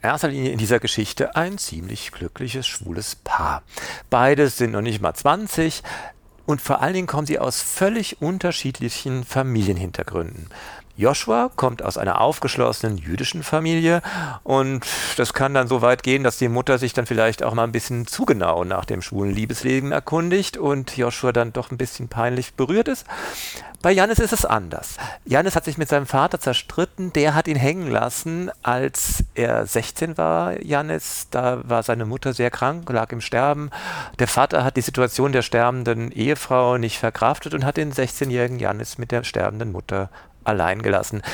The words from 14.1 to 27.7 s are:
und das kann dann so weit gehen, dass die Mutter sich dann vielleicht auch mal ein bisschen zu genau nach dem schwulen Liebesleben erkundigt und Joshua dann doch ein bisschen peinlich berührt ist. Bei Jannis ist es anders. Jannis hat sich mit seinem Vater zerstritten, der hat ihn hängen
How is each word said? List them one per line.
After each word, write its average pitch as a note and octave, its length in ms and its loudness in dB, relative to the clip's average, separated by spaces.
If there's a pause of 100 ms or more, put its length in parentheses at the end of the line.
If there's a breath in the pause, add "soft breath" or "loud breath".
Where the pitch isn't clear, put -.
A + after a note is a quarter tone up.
und C3+ 420 2 (320 loud breath)
das B2 160 0
kann C3+ 180 2
dann C3 160 4
so B2 140 2
weit B2 200 4
gehen, C3 200 2
dass B2 160 2
die B2 100 4
Mutter B2 300 4
sich A#2+ 160 -2
dann B2 100 0
vielleicht A2+ 380 2
auch A#2 100 2
mal A#2 120 2
ein A#2 80 0
bisschen A#2 340 -2
zu - 180 -4
genau F2 400 2
nach F#2 220 -2
dem G2 160 -4
schwulen G2 320 -2
Liebesleben C3 580 0
erkundigt E3+ 640 0
und C#3+ 400 -2
Joshua B2 360 0
dann A#2 200 2
doch - 180 -6
ein B2+ 60 -6
bisschen A#2+ 320 -6
peinlich B2 460 -2
berührt E3+ 340 2
ist. C4 160 -4 (800 loud breath)
Bei F3 100 6
Jannis G3+ 280 4
ist A3 120 2
es - 140 2
anders. E2+ 500 -2 (300 loud breath)
Jannis E3 280 4
hat E3 120 0
sich D3 100 -4
mit D3+ 140 -2
seinem C#3+ 160 2
Vater D3 340 2
zerstritten, F3 720 -2
der D3 220 4
hat D#3 120 2
ihn D#3 100 0
hängen D3 340 2